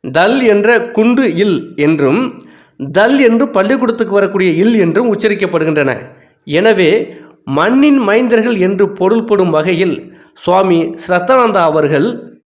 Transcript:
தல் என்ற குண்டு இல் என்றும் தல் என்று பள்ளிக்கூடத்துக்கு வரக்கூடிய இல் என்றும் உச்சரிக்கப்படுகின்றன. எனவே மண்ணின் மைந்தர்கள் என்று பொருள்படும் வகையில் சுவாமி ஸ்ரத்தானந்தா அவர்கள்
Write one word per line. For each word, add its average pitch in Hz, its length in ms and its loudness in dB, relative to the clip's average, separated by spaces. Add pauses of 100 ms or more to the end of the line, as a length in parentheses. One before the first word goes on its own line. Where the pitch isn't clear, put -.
தல் 180 360 2
என்ற 220 380 2 (120)
குண்டு 240 440 0
இல் 180 240 0 (180)
என்றும் 147 440 0 (720)
தல் 233 260 2
என்று 233 300 2
பள்ளிக்கூடத்துக்கு 226 680 -2
வரக்கூடிய 196 380 0
இல் 202 220 2
என்றும் 214 360 0
உச்சரிக்கப்படுகின்றன. 160 840 -2 (520)
எனவே 180 460 2 (540)
மண்ணின் 262 640 2
மைந்தர்கள் 226 480 0
என்று 190 360 0
பொருள்படும் 202 580 0
வகையில் 160 460 0 (380)
சுவாமி 180 460 0 (260)
ஸ்ரத்தானந்தா 196 640 0
அவர்கள் 151 380 0 (400)